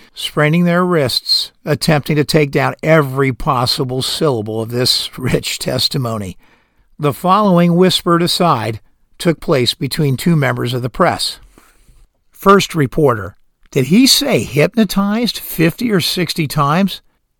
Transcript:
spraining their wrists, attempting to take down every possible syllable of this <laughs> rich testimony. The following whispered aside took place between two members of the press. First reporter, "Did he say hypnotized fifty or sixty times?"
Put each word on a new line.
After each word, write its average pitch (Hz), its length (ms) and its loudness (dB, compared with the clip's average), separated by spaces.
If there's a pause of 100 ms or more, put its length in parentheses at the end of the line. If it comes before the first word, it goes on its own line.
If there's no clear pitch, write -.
(140)
spraining 156 500 0
their 175 220 2
wrists, - 680 -2 (140)
attempting 156 500 0
to 147 80 4
take 147 280 0
down 135 300 -2
every 139 520 2
possible 127 680 -2
syllable 113 600 -2
of 113 100 -8
this - 420 -2
<laughs> - 40 -18
rich - 420 -4
testimony. 120 800 -4 (600)
The 143 160 -2
following 180 600 2
whispered 175 460 2
aside 131 600 0 (360)
took 165 240 -2
place 131 320 0
between 139 420 -2
two 170 220 2
members 123 360 -2
of 123 80 -4
the 123 80 -4
press. - 500 -2 (920)
First - 420 2
reporter, 127 600 0 (360)
"Did 131 160 0
he 226 200 6
say 226 360 2
hypnotized 202 920 0
fifty 175 540 -2
or 196 80 2
sixty 156 480 -4
times?" 156 540 -2 (380)